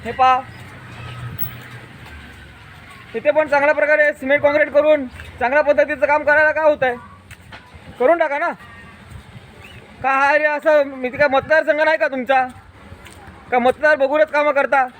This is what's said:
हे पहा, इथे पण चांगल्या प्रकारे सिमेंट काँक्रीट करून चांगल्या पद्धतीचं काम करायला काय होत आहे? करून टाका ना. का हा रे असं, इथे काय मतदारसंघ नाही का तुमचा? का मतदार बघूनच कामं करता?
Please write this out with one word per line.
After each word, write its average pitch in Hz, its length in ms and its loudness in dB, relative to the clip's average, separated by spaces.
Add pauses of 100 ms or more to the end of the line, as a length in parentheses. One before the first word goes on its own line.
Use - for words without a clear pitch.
हे 226 80 -8
पहा, 254 280 2 (2750)
इथे 226 160 0
पण 302 180 0
चांगल्या 285 260 2
प्रकारे 294 380 2
सिमेंट 285 300 -2
काँक्रीट 294 300 2
करून 294 340 2 (340)
चांगल्या 254 220 0
पद्धतीचं 294 440 0
काम 294 180 0
करायला 302 280 2
काय 302 120 -4
होत 294 180 2
आहे? 254 120 0 (1040)
करून 302 200 2
टाका 294 200 -2
ना. 330 120 -4 (1500)
का 262 100 -2
हा 277 200 2
रे 302 140 0
असं, 285 580 0
इथे 254 120 -6
काय 285 120 2
मतदारसंघ 294 520 0
नाही 311 180 2
का 311 100 -2
तुमचा? 262 340 -2 (1080)
का 254 80 0
मतदार 262 380 2
बघूनच 285 340 0
कामं 294 220 0
करता? 269 320 0 (160)